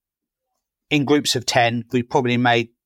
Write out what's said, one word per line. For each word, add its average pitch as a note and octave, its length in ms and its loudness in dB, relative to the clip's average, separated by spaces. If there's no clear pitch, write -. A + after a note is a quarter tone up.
in D3 160 0
groups C#3+ 300 0
of A#2+ 100 -6
ten, A#2 460 0
we B2 120 0
probably B2 340 -2
made A#2+ 320 0